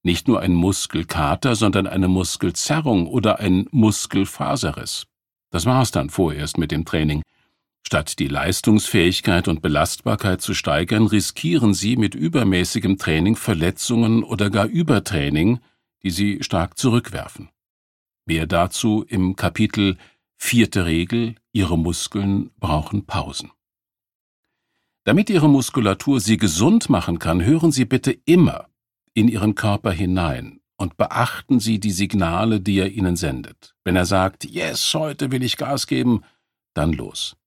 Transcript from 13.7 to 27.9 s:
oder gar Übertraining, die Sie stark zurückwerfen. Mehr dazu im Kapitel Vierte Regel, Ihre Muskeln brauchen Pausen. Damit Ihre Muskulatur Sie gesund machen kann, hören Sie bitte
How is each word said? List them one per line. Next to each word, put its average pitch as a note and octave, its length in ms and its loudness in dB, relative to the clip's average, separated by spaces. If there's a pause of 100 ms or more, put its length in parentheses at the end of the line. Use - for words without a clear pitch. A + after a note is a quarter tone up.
oder - 260 -2
gar G2+ 180 2
Übertraining, G2+ 960 0 (420)
die F#2+ 80 -2
Sie G2 320 -2
stark F2 360 -4
zurückwerfen. - 720 -2 (760)
Mehr D#2+ 200 0
dazu F2+ 600 0
im F#2+ 280 0
Kapitel G2 640 0 (380)
Vierte G2+ 500 2
Regel, G#2 480 -2 (180)
Ihre F#2 240 0
Muskeln G2 840 -2
brauchen D#2 480 -4
Pausen. - 440 -8 (1500)
Damit E3+ 240 4
Ihre D#3 200 4
Muskulatur C3 720 2
Sie G#2 160 2
gesund A2 520 2
machen F2 300 0
kann, F2 240 0
hören D#3 300 4
Sie B2+ 140 0
bitte C3+ 260 0